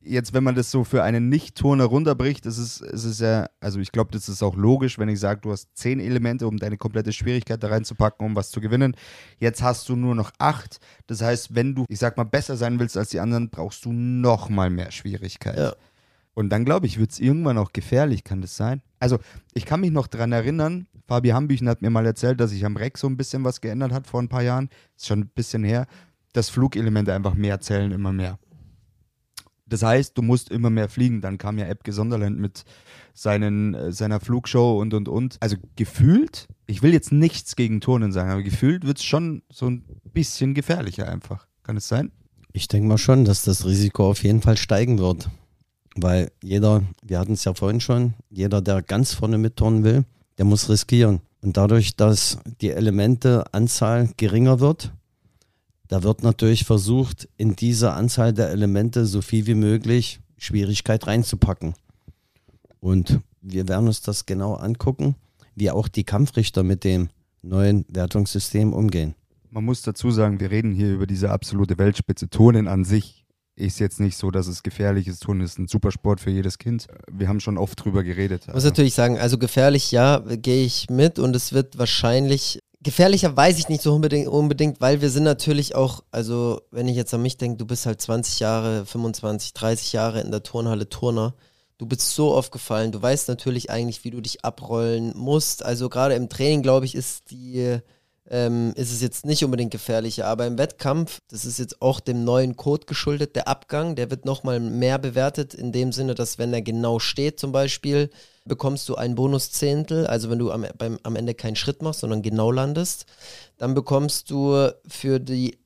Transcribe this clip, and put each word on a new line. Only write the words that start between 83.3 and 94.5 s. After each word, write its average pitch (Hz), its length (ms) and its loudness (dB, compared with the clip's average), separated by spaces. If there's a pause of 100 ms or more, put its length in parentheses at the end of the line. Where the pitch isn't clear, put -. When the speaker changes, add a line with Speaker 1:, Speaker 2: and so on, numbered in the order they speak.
Speaker 2:
weiß 160 220 6
ich 156 100 -4
nicht 156 140 -2
so 151 120 4
unbedingt, 151 340 2
unbedingt, 147 520 2
weil 139 200 4
wir 143 100 2
sind 139 140 2
natürlich 147 500 2
auch, 131 380 0
also 117 480 -2 (100)
wenn 120 160 -4
ich 123 100 0
jetzt 123 180 -2
an 117 80 0
mich 127 160 -2
denk, 120 200 -4
du 113 80 -8
bist 120 200 -4
halt 113 140 -4
zwanzig 117 400 -2
Jahre, 110 460 0
fünfundzwanzig, 110 680 -6
dreißig 113 380 -2
Jahre 113 280 -2
in - 100 -6
der 104 120 -4
Turnhalle 113 460 -4
Turner. 120 460 -2 (440)
Du 117 80 -12
bist 127 280 -2
so 151 200 2
oft 135 180 0
gefallen, 110 400 -4
du 104 100 -8
weißt 135 260 0
natürlich 123 420 -4
eigentlich, 117 340 -6
wie 120 60 -8
du 120 100 -12
dich - 240 -10
abrollen 117 720 -4